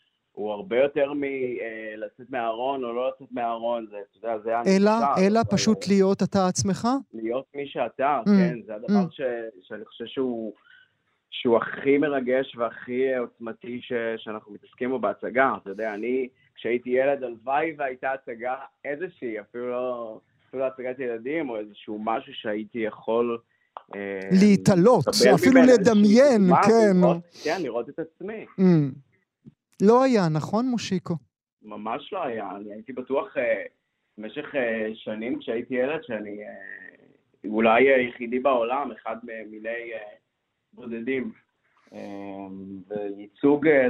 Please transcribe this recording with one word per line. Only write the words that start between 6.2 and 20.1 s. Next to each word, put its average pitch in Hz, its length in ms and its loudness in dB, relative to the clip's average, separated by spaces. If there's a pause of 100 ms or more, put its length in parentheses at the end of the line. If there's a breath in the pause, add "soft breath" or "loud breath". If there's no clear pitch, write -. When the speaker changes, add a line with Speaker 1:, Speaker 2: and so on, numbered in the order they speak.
Speaker 2:
אתה 190 240 2
עצמך? 190 400 -2 (260)
Speaker 1:
להיות 113 320 -6 (100)
מי 143 120 -8
שאתה, 139 580 -2
Speaker 2:
Mm. 196 40 2
Speaker 1:
כן, 180 360 4
זה 107 100 -12
הדבר 113 120 -12 (200)
Speaker 2:
Mm. 143 40 -14
Speaker 1:
ש-, - 100 -12 (460)
שאני 107 180 -14
חושב - 200 -14
שהוא, 113 480 -4 (800 soft breath)
שהוא 117 260 2
הכי 139 400 2
מרגש 135 600 0
והכי 123 580 -2
עוצמתי 120 680 -8
ש-, 127 120 -8 (240)
שאנחנו 107 360 -12
מתעסקים - 360 -8
בו 127 100 -2
בהצגה. 110 600 0
אתה - 80 -14
יודע, 104 240 -6
אני, 123 340 -4 (280)
כשהייתי 120 340 -4
ילד, 131 340 0
הלוואי 131 540 -4
והייתה 135 340 -6
הצגה 123 440 -8 (300)
איזושהי, 143 540 -8
אפילו 120 300 -10
לא, 120 500 -6 (300)